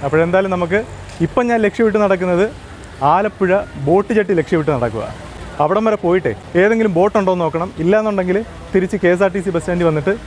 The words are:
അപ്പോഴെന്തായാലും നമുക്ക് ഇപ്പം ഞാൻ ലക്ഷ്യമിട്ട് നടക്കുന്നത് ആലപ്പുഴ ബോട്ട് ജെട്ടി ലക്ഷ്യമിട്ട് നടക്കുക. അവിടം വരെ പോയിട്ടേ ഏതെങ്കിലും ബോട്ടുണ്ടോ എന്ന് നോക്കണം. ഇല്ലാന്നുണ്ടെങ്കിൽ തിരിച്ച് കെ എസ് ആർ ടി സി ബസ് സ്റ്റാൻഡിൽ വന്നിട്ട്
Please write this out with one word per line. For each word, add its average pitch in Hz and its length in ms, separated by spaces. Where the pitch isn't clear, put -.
അപ്പോഴെന്തായാലും 175 500
നമുക്ക് 180 260
ഇപ്പം 247 240
ഞാൻ 233 160
ലക്ഷ്യമിട്ട് 214 360
നടക്കുന്നത് 185 420
ആലപ്പുഴ 196 400
ബോട്ട് 196 320
ജെട്ടി 202 220
ലക്ഷ്യമിട്ട് 156 340
നടക്കുക. 113 300
അവിടം 196 240
വരെ 214 160
പോയിട്ടേ 170 280
ഏതെങ്കിലും 220 340
ബോട്ടുണ്ടോ 196 380
എന്ന് 175 100
നോക്കണം. 165 240
ഇല്ലാന്നുണ്ടെങ്കിൽ 196 540
തിരിച്ച് 190 300
കെ 175 100
എസ് 185 120
ആർ 185 100
ടി 196 100
സി 196 80
ബസ് 165 100
സ്റ്റാൻഡിൽ 175 260
വന്നിട്ട് 156 240